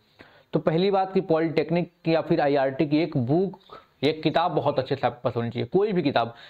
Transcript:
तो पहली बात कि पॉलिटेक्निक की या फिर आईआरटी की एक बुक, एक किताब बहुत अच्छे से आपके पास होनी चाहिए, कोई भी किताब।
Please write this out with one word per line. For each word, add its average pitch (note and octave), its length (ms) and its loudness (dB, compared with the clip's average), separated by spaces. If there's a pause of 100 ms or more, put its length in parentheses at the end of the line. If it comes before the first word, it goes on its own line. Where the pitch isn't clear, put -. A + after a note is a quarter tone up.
(540)
तो D#3+ 80 2
पहली F3 300 2
बात F#3+ 220 0
कि F#3+ 100 0
पॉलिटेक्निक D#3+ 680 0 (140)
की E3 80 2
या D#3 100 2
फिर D#3 180 0
आईआरटी C#3+ 460 2
की D3 120 2
एक E3 200 -2
बुक, E3+ 400 0 (440)
एक D#3 200 0
किताब E3 300 2
बहुत C#3+ 260 0
अच्छे C3 160 -2
से B2+ 120 -2
आपके - 140 -4
पास B2 140 -4
होनी A#2 140 -2
चाहिए, A#2+ 180 -4
कोई G3+ 260 0
भी F3+ 100 0
किताब। A#2+ 300 0 (160)